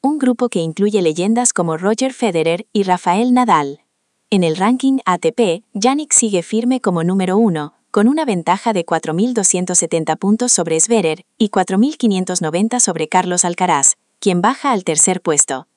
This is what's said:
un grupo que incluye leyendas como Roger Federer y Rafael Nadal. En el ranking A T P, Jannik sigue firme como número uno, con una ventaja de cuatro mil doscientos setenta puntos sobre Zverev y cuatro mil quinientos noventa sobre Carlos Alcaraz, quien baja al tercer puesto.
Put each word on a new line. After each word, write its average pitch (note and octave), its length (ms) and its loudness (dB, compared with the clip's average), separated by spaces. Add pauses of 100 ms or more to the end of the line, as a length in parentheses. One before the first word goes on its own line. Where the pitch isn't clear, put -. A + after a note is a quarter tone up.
un D4 160 0
grupo B3 320 2
que - 100 -2
incluye F#3+ 420 0
leyendas F#3 520 0
como D#3+ 240 -2
Roger A3 340 0
Federer E3+ 640 -2
y G3+ 100 0
Rafael F#3 500 2
Nadal. E3 500 2 (460)
En F#3+ 140 2
el D#3+ 140 0
ranking B3+ 480 2
A F3+ 140 0
T E3 120 0
P, G#3 320 0 (100)
Jannik C4+ 380 0
sigue G3+ 320 0
firme B3 380 -2
como E3+ 240 0
número F#3 320 0
uno, D#3+ 380 0 (160)
con G#3 180 4
una D4+ 160 0
ventaja G3 480 0
de F3 100 0
cuatro D#3+ 300 -2
mil A3 200 0
doscientos F3+ 440 0
setenta D#3+ 400 -2
puntos A3 340 0
sobre E3 300 0
Zverev F3 400 0 (160)
y A3 100 2
cuatro F#3+ 300 0
mil C#4 200 0
quinientos F#3 440 -2
noventa F#3+ 400 -2
sobre E3 260 -2
Carlos F3+ 380 0
Alcaraz, E3+ 480 0 (260)
quien F3+ 220 0
baja C4 320 0
al F#3+ 100 -2
tercer E3+ 380 0
puesto. C#3+ 560 -2